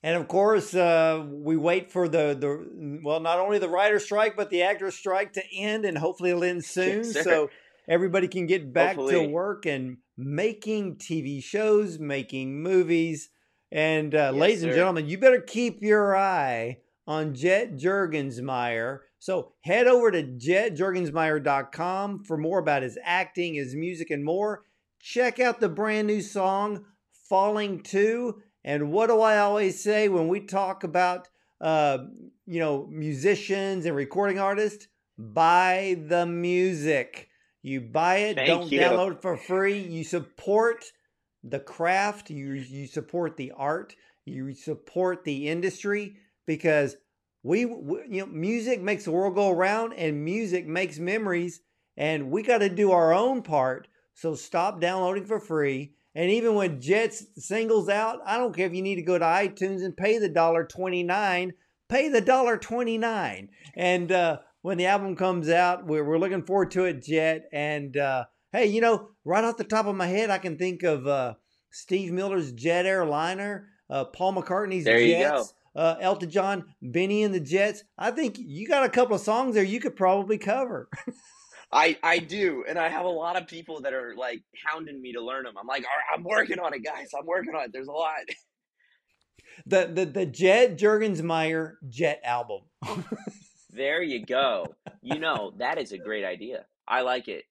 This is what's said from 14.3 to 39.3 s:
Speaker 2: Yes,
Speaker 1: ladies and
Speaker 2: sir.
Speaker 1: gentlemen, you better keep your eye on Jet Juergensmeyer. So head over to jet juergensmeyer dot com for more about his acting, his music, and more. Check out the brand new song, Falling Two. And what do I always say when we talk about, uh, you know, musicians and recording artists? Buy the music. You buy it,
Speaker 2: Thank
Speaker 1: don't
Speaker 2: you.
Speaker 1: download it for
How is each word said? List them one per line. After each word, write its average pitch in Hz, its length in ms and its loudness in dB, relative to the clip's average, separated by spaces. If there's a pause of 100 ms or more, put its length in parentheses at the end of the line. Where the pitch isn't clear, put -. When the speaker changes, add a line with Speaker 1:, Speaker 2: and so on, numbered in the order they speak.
Speaker 2:
Yes, 139 80 0
Speaker 1:
ladies 185 220 4
and 165 100 0
Speaker 2:
sir. - 40 4
Speaker 1:
gentlemen, 170 320 2
you 185 100 -4
better 247 220 8
keep 240 420 -4
your 208 340 4
eye 131 600 0 (280)
on 156 280 -4
Jet 185 420 2
Juergensmeyer. 131 1200 -2 (180)
So 185 420 -4
head 220 260 4
over 240 240 8
to 170 120 0
jet 156 520 0
juergensmeyer 160 680 0
dot 139 280 0
com 196 520 -4
for 160 140 -4
more 165 200 0
about 147 240 2
his 120 220 -8
acting, 175 500 -2
his 135 220 -6
music, 165 340 -6
and 143 140 -2
more. 196 400 -2 (340)
Check 240 400 -2
out 240 220 2
the 214 80 2
brand 214 380 0
new 208 160 0
song, 202 640 -2 (420)
Falling 202 540 2
Two. 220 580 0 (240)
And 147 280 -2
what 220 140 4
do 220 140 6
I 214 180 6
always 202 440 2
say 214 260 2
when 170 200 2
we 196 120 0
talk 196 440 -4
about, 180 440 0 (320)
uh, 151 380 2 (480)
you 165 140 -4
know, 147 300 0
musicians 185 960 -2
and 160 80 -2
recording 185 440 -2
artists? 202 500 -2 (280)
Buy 175 800 4 (120)
the 175 180 2
music. 170 1000 0 (340)
You 135 200 -6
buy 156 340 2
it, 208 200 0
Speaker 2:
Thank 135 120 2
Speaker 1:
don't 170 240 2
Speaker 2:
you. 139 80 2
Speaker 1:
download 180 320 4
it 147 100 -12
for 175 140 -2